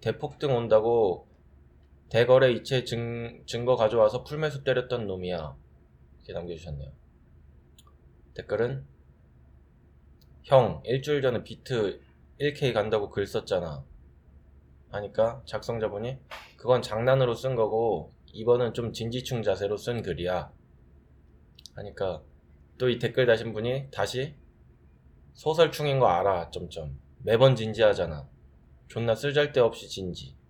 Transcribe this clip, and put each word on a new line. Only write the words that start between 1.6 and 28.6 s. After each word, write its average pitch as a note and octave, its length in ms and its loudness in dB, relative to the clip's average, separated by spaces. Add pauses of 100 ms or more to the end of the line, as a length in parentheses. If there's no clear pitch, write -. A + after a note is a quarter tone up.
대거래 B2 420 6
이체 A#2+ 320 -2
증-, A#2 640 -8
증거 A#2+ 300 0
가져와서 A2+ 480 4
풀매수 D3 400 -4
때렸던 B2 420 0
놈이야. F2+ 500 -6 (600)
이렇게 - 160 -18
남겨주셨네요. D#2+ 580 -10 (1400)
댓글은 B2 500 -4 (1600)
"형, A#2 420 4
일주일 C3+ 380 -2
전에 A#2+ 220 0
비트 A2 560 -4 (380)
일 C#3+ 160 -2
케이 C3 180 -2
간다고 G#2+ 380 0
글 G2+ 160 -2
썼잖아." E2+ 580 -4 (1040)
하니까 A2 560 0
작성자분이 A2 760 -6 (380)
"그건 A#2 260 2
장난으로 B2 520 2
쓴 C3 200 -4
거고 A2 580 0 (200)
이번은 A#2 420 0
좀 A#2 180 -6
진지충 A#2 500 -6
자세로 G2+ 340 -2
쓴 A#2 260 -4
글이야." F2 500 -4 (1200)
하니까 G2 480 -6 (560)
또 B2+ 100 0
이 A#2+ 100 0
댓글 A#2+ 280 0
다신 A2+ 260 2
분이 B2+ 400 -6
다시 B2+ 420 -4 (1000)
"소설충인 D3+ 640 2
거 A#2+ 80 6
알아, F2+ 440 2
점점. D#2 480 -10 (200)
매번 A#2+ 360 6
진지하잖아. G2+ 760 0 (600)